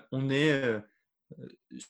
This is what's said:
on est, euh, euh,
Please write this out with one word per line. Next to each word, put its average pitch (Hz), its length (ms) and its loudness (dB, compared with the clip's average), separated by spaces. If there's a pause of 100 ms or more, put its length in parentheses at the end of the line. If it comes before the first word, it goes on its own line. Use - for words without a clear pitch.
(120)
on 135 160 -2
est, 143 240 4
euh, 123 260 2 (600)
euh, 123 100 -16 (420)